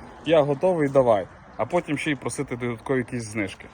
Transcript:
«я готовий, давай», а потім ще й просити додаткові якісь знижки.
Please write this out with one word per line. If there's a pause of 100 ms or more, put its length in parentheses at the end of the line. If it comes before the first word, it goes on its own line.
(260)
«я
готовий,
давай», (300)
а
потім
ще
й
просити
додаткові
якісь
знижки.